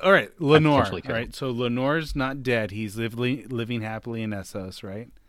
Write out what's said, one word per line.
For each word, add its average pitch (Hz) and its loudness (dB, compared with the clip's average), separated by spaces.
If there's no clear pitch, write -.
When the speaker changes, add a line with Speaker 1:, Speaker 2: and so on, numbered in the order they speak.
Speaker 1:
all 185 6
right, 139 6
Speaker 2:
I - -10
Speaker 1:
Lenore, 151 8
Speaker 2:
potentially 104 0
could. 131 -6
Speaker 1:
right? 117 -4
So 135 -4
Lenore's 127 0
not 135 -2
dead. 113 0
He's 107 -6
liv-, 113 -4
li-, 123 -2
living 117 -4
happily 110 -6
in 110 -4
Essos, 95 -8
right? 107 -10